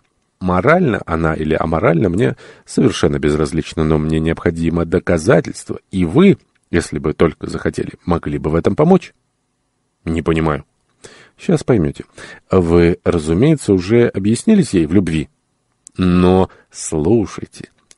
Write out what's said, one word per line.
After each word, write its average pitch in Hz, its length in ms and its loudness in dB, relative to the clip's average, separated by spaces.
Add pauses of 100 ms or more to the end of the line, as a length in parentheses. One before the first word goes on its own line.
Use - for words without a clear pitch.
(400)
Морально 110 640 0
она 80 280 -2
или 78 220 -2
аморально, 87 540 0
мне 117 260 0 (300)
совершенно 78 540 0
безразлично, 76 640 -2
но 78 140 2
мне 78 220 -2
необходимо 82 640 -2
доказательство, 90 920 -2 (120)
и 92 140 -2
вы, 156 320 4 (340)
если 78 280 -2
бы 73 140 -4
только - 340 0
захотели, - 460 -6 (120)
могли 80 320 -2
бы 71 120 -4
в 78 60 -2
этом 85 200 0
помочь». 175 380 2 (920)
«Не 82 180 -4
понимаю». 80 440 -2 (720)
«Щас - 260 -2
поймёте. 82 420 -2 (460)
Вы, 85 520 4
разумеется, 90 680 0
уже 104 340 2
объяснились 117 640 0
ей 85 120 2
в 76 80 -4
любви. 82 360 0 (680)
Но 90 520 4 (200)
слушайте, - 1000 -4 (280)